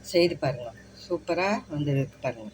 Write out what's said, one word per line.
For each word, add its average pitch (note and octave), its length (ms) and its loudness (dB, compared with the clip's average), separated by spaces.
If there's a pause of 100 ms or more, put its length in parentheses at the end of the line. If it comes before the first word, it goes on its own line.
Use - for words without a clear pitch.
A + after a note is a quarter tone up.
(100)
செய்து E3+ 320 6
பாருங்க. B2+ 280 -2 (340)
சூப்பரா F3+ 440 0 (240)
வந்துருக்கு C#3+ 520 0
பாருங்க A#2 300 -6